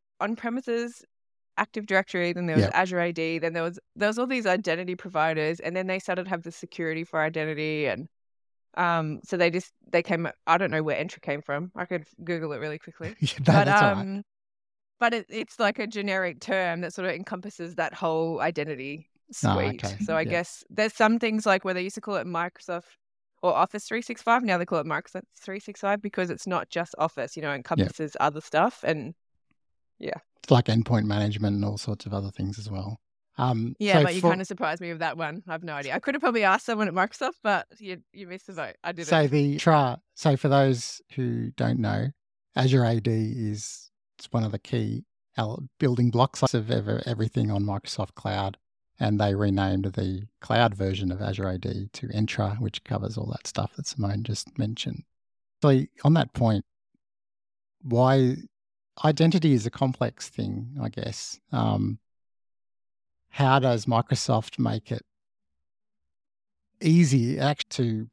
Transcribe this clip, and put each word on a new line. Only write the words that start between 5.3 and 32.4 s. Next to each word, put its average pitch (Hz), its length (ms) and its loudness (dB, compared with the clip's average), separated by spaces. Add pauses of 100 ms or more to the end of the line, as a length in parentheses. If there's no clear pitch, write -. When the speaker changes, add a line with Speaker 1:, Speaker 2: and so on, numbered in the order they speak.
Speaker 1:
and 170 140 -6
then 185 120 -2
they 190 120 -2
started 185 260 -4
to 190 40 -10
have 170 140 -4
the 170 80 -12
security 165 520 -6
for 165 180 -2
identity, 156 640 -2
and, 123 240 -4 (680)
um, 165 480 0
so - 140 -4
they 175 120 6
just, 180 220 -4 (180)
they 170 140 4
came, 170 240 -2 (200)
I 165 100 6
don't 185 140 -2
know 156 120 0
where 143 180 -2
Entra - 200 -10
came 147 200 -6
from. 151 340 -6
I 180 100 -8
could 170 200 -6 (180)
Google 160 280 -6
it 139 60 -6
really 151 220 -8
quickly. 165 380 -12
Speaker 2:
<laughs> - 20 -20
Yeah, - 200 0
no, 135 60 -6
Speaker 1:
But, 151 200 6
Speaker 2:
that's 202 160 6
all 202 120 6
right. 196 60 -2
Speaker 1:
um, 196 240 -6 (760)
but 233 140 2
it, 220 160 -4
it's, 226 300 -10
like, 233 200 0
a 208 80 -4
generic 190 540 -4
term 180 400 -2
that 170 120 -8
sort 185 140 -6
of 170 80 -2
encompasses 180 600 -12
that 165 180 -2
whole 160 480 -2
identity 147 680 -6 (340)
Speaker 2:
Oh, 104 100 2
Speaker 1:
suite. 98 300 -2
Speaker 2:
okay. 101 180 -6
Speaker 1:
So 165 140 -2
I 160 80 0
Speaker 2:
Yeah. - 80 -6
Speaker 1:
guess 175 380 -6
there's 214 240 -2
some 220 260 4
things, 220 260 -2
like, 190 180 4
where 190 100 -2
they 180 100 -4
used 196 120 -8
to 208 60 -10
call 202 140 -6
it 165 120 -4
Microsoft 175 720 -6 (440)
or 175 120 4
Office 196 320 0
three 226 160 -4
six 233 200 -10
five, 240 220 4
now 190 140 2
they 170 80 -2
call 175 140 0
it 151 80 -2
Microsoft 160 360 -6 (140)
three 196 220 -12
six 202 200 -16
five 208 220 0
because 196 280 -2
it's - 180 -8
not - 220 -2
just 170 280 -6
Office, 143 380 -4
you 156 80 -10
know, 147 80 -4
it 139 40 -4 (200)
Speaker 2:
Yeah. 117 100 4
Speaker 1:
encompasses - 340 -6
other 151 220 0
stuff 180 420 0
and, 156 300 -2 (840)
yeah. - 180 -8 (240)
Speaker 2:
It's - 100 -4
like 123 140 8
endpoint 113 400 2
management 104 500 0
and 101 100 0
all 104 120 -4
sorts - 280 -6
of 101 80 -8
other 98 180 -4
things 101 260 -6